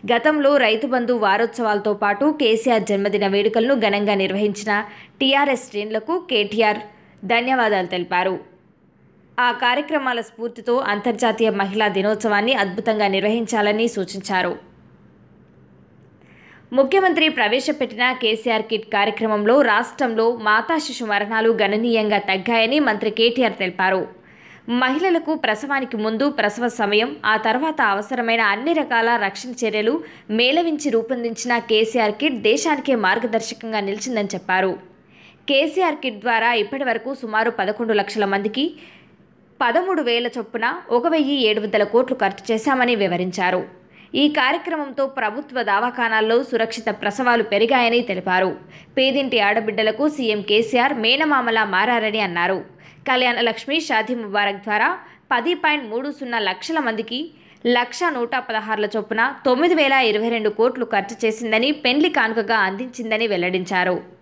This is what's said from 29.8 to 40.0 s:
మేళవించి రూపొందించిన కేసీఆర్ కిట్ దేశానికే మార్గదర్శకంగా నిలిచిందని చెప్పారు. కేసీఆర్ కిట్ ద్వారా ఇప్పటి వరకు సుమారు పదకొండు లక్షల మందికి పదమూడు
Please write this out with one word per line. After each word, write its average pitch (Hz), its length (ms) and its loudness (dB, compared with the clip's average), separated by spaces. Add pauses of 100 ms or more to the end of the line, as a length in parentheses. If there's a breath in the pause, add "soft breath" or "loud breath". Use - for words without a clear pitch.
మేళవించి 294 600 0
రూపొందించిన 233 680 -2
కేసీఆర్ 220 540 2
కిట్ 254 300 -2
దేశానికే 269 540 2
మార్గదర్శకంగా 220 840 -2
నిలిచిందని 208 540 -4
చెప్పారు. 190 440 0 (720 loud breath)
కేసీఆర్ 302 460 2
కిట్ 254 240 -8
ద్వారా 233 340 0
ఇప్పటి 233 300 -2
వరకు 240 300 -2
సుమారు 226 380 -2
పదకొండు 214 420 -2
లక్షల 202 320 0
మందికి 208 480 -2 (880 loud breath)
పదమూడు 311 400 0